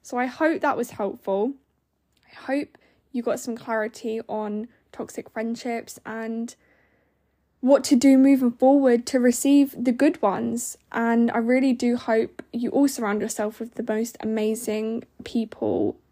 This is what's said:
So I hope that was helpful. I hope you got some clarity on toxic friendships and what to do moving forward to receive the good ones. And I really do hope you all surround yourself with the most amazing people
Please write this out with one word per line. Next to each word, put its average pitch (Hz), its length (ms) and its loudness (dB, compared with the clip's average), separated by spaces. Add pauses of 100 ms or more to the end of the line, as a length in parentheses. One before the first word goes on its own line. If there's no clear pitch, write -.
So - 160 -12
I 247 80 -2
hope 311 380 -2
that 294 140 0
was 240 160 -8
helpful. 202 600 -4 (800)
I - 20 -20
hope - 440 -6 (340)
you 233 100 -6
got 247 180 -4
some 233 180 -10
clarity 220 680 -6
on 214 420 -8 (220)
toxic - 380 -14
friendships 233 800 -8
and 226 480 -8 (1040)
what 269 240 4
to 285 120 4
do 269 200 6
moving 262 360 6
forward 254 520 4
to 262 160 0
receive 277 560 4
the 247 160 0
good 277 300 2
ones. 233 560 -2 (140)
And 233 400 2
I 233 60 -2
really 254 360 2
do 240 220 0
hope 226 460 -2 (120)
you 240 160 -4
all 277 180 2
surround 214 320 -2
yourself 226 400 -6
with 233 140 -12
the - 80 -8
most 226 380 -4
amazing 220 840 -4 (200)
people - 760 -2 (140)